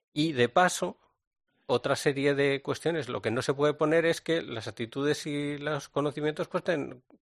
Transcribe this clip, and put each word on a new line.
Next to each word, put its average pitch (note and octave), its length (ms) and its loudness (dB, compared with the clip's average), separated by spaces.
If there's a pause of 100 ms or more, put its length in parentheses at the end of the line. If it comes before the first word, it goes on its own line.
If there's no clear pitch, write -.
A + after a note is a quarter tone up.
(140)
y, D#3 200 0
de B2 180 4
paso, F3+ 480 2 (680)
otra C3+ 320 2
serie C#3+ 380 2
de C#3 260 2
cuestiones. D3 480 -2
Lo A#2 140 -4
que A2+ 80 0
no B2 100 -2
se C#3 140 0
puede D3 180 2
poner D#3 320 4
es E3 160 2
que E3 220 0
las A#2 260 -8
actitudes C#3 580 -2
y C#3+ 300 -4
los C#3+ 320 -6
conocimientos D3+ 600 -2
cuesten-, C#3+ 540 -4 (200)